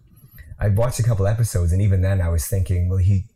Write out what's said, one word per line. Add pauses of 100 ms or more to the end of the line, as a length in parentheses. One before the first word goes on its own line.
(580)
I
watched
a
couple
episodes,
and
even
then
I
was
thinking,
well,
he,